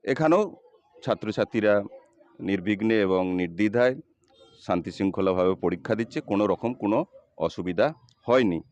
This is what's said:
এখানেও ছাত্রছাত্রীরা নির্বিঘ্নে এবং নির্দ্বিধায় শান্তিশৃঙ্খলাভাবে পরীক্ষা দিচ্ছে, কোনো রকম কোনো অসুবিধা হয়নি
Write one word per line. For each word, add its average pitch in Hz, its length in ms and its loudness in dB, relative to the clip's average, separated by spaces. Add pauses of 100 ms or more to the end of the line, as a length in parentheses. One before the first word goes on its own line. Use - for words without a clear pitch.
এখানেও 156 520 0 (500)
ছাত্রছাত্রীরা 104 760 0 (560)
নির্বিঘ্নে 104 640 0
এবং 92 340 2
নির্দ্বিধায় 104 600 0 (720)
শান্তিশৃঙ্খলাভাবে 92 880 0
পরীক্ষা 90 400 -2
দিচ্ছে, 117 260 -6
কোনো 104 260 0
রকম 120 260 -2
কোনো 107 320 -2 (320)
অসুবিধা 90 560 -2 (340)
হয়নি 113 340 2 (100)